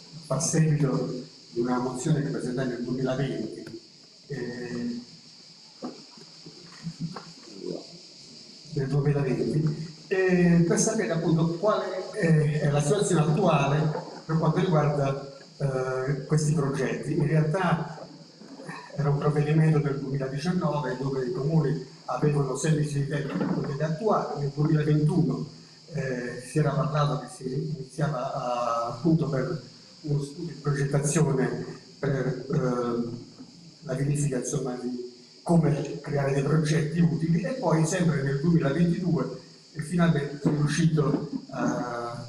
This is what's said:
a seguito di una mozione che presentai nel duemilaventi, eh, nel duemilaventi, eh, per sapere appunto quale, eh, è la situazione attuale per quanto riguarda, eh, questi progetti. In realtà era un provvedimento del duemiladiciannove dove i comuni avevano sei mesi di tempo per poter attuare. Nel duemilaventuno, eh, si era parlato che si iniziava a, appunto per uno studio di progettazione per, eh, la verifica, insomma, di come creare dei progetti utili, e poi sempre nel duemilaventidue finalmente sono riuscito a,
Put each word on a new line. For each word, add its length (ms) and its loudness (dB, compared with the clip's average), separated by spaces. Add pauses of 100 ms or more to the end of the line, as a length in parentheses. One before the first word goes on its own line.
(280)
a 120 -2
seguito 840 2 (280)
di 100 -2
una 180 0
mozione 440 0
che 80 -2
presentai 380 -2
nel 140 -4
duemilaventi, 960 -4 (480)
eh, 720 -6 (3750)
nel 160 -2
duemilaventi, 1000 0 (200)
eh, 580 6
per 120 2
sapere 340 0
appunto 460 2
quale, 560 0
eh, 460 4
è 100 2
la 100 2
situazione 400 2
attuale 720 2 (320)
per 140 0
quanto 200 2
riguarda, 760 2 (220)
eh, 680 -2
questi 260 2
progetti. 600 0
In 140 2
realtà 840 0 (880)
era 140 2
un 80 2
provvedimento 600 4
del 220 0
duemiladiciannove 1000 -2
dove 260 -2
i 60 -4
comuni 540 2 (200)
avevano 500 0
sei 180 2
mesi 280 0
di 40 -2
tempo 300 -4
per 180 -2
poter 280 -4
attuare. 580 0
Nel 120 -2
duemilaventuno, 920 2 (460)
eh, 520 -6
si 140 -4
era 120 2
parlato 500 0
che 120 -10
si 200 -8 (240)
iniziava 580 -4
a, 540 -2
appunto 400 2
per 340 -2 (380)
uno 240 -2
studio 280 -8
di 80 -14
progettazione 1040 2 (360)
per, 520 -2
eh, 640 0 (640)
la 120 -6
verifica, 440 0
insomma, 440 -4
di 260 -6 (360)
come 560 2
creare 320 -2
dei 100 2
progetti 560 2
utili, 440 2
e 100 -4
poi 340 2
sempre 360 0
nel 180 0
duemilaventidue 960 2 (440)
finalmente 600 0
sono 160 2
riuscito 720 2 (200)
a, 800 -4